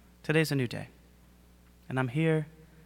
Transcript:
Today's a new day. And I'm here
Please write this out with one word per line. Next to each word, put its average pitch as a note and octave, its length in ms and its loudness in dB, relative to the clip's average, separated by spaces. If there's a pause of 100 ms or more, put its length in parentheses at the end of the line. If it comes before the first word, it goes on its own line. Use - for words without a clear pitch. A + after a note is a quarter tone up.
(240)
Today's D#3 280 2
a C#3+ 40 2
new C3 120 0
day. - 200 -10 (1000)
And C3 100 -2
I'm C3 80 0
here D#3 400 0 (380)